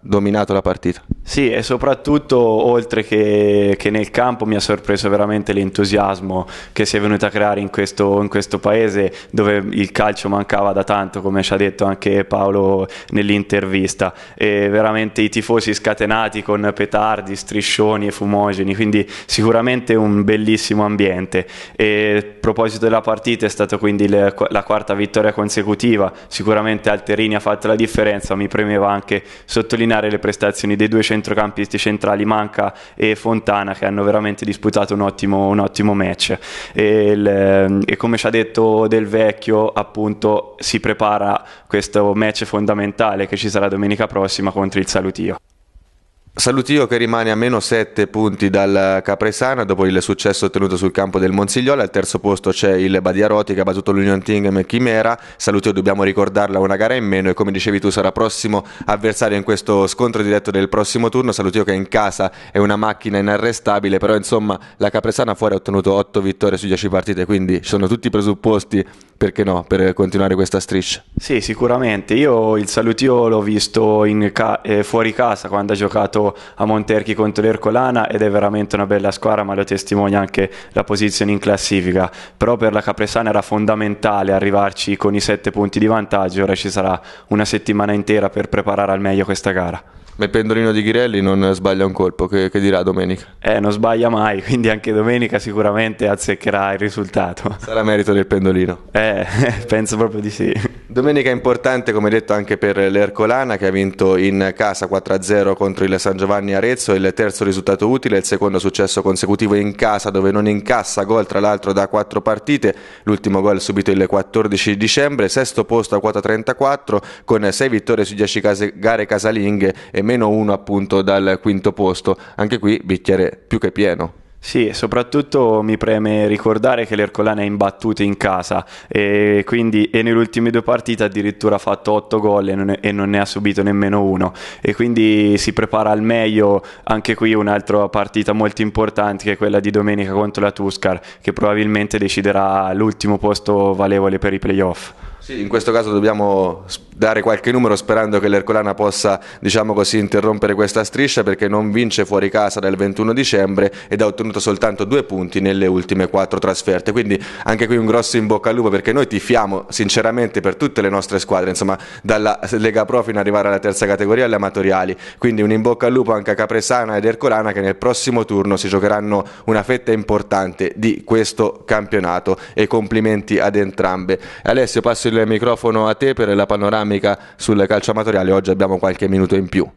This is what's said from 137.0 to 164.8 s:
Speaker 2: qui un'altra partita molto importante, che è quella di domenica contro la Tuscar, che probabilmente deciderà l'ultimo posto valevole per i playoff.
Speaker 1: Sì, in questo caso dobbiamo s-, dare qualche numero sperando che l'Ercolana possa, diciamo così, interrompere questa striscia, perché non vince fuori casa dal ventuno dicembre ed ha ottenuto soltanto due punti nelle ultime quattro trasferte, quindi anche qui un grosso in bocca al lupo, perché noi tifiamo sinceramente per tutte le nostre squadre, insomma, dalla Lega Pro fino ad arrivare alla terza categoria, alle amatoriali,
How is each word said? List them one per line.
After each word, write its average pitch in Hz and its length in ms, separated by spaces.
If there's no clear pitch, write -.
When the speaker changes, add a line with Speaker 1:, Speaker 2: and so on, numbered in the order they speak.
Speaker 2:
qui 110 200
un'altra 104 540
partita 104 440
molto 107 300
importante, 104 600
che 104 80
è 95 40
quella 104 240
di 104 100
domenica 101 420
contro 101 320
la 101 80
Tuscar, 95 480
che 101 120
probabilmente 104 640
deciderà 98 760
l'ultimo 104 460
posto 101 560
valevole 98 440
per 101 140
i 98 60
playoff. 95 540
Speaker 1:
Sì, 127 140
in 101 60
questo 113 240
caso 110 200
dobbiamo 101 760
s-, - 140
dare 110 260
qualche 110 320
numero 120 240
sperando 107 420
che 98 100
l'Ercolana 101 440
possa, 101 480
diciamo 107 340
così, 101 240
interrompere 104 560
questa 104 300
striscia, 135 380
perché 98 260
non 104 220
vince 107 360
fuori 98 240
casa 104 300
dal 95 160
ventuno 101 360
dicembre 101 580
ed 104 120
ha 110 60
ottenuto 104 340
soltanto 104 440
due 127 180
punti 95 380
nelle 98 260
ultime 92 420
quattro 95 300
trasferte, 92 540
quindi 104 300
anche 113 220
qui 120 100
un 113 80
grosso 110 320
in 110 100
bocca 107 220
al 113 60
lupo, 117 160
perché 101 240
noi 139 120
tifiamo 104 600
sinceramente 110 720
per 95 160
tutte 143 240
le 98 80
nostre 98 300
squadre, 92 320
insomma, 95 260
dalla 107 360
Lega 110 340
Pro 123 160
fino 104 160
ad 98 80
arrivare 101 220
alla 101 100
terza 101 260
categoria, 104 400
alle 113 120
amatoriali, 95 600